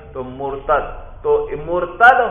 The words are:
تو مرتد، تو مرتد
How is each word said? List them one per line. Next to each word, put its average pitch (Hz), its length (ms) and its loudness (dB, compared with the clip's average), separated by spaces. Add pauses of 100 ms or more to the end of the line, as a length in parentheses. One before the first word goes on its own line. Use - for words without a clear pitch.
(140)
تو 131 100 -6
مرتد، 135 880 -4 (100)
تو 147 260 2 (160)
مرتد 180 540 4 (120)